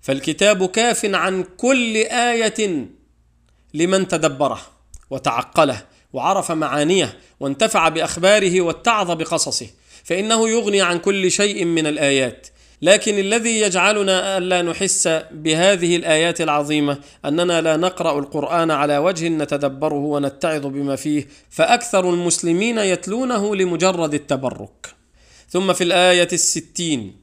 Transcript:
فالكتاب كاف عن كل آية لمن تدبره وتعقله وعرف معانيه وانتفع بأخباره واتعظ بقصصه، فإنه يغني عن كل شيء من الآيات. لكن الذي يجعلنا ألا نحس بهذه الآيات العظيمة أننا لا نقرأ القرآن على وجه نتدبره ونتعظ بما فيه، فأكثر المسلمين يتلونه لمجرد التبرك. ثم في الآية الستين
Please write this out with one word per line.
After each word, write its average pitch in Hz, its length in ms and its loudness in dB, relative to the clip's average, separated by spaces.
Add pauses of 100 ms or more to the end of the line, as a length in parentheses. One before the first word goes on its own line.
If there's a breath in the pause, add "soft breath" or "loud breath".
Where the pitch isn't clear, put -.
فالكتاب 180 680 0
كاف 226 360 0
عن 190 400 -2 (120)
كل 240 400 0
آية 220 920 0 (840)
لمن 185 340 2
تدبره 143 520 -2 (500)
وتعقله 127 720 0 (280 soft breath)
وعرف 170 400 -2
معانيه 156 640 0 (240 soft breath)
وانتفع 165 480 0
بأخباره 175 720 2
واتعظ 180 500 0
بقصصه، 156 560 -4 (380 soft breath)
فإنه 220 440 0
يغني 208 340 2
عن 175 160 0
كل 190 320 0
شيء 202 340 0
من 165 220 0
الآيات. 139 600 0 (360 soft breath)
لكن 208 360 4
الذي 220 420 0
يجعلنا 190 800 0
ألا 180 240 0
نحس 175 460 -2 (220)
بهذه 170 680 2
الآيات 165 440 0
العظيمة 147 580 0 (260 loud breath)
أننا 170 360 0
لا 160 160 2
نقرأ 165 420 0
القرآن 147 520 -2
على 147 280 2
وجه 165 300 0
نتدبره 147 680 -2
ونتعظ 143 720 -2
بما 139 300 -4
فيه، 147 320 -4 (220 loud breath)
فأكثر 185 600 2
المسلمين 175 680 0
يتلونه 208 800 -2
لمجرد 175 580 0
التبرك. 131 800 -6 (540 soft breath)
ثم 185 240 0
في 185 120 0
الآية 180 480 4
الستين 156 920 -4